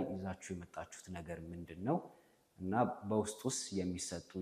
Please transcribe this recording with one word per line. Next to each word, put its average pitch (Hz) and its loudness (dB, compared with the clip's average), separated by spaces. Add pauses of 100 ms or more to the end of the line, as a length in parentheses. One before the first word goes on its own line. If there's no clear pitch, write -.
ይዛችሁ 95 -2
የመጣችሁት 87 -8
ነገር 85 -6
ምንድን 85 -8
ነው? 139 4 (600)
እና 92 2 (280)
በውስጥ 107 2
ውስጥ - 0
የሚሰጡ 90 0 (120)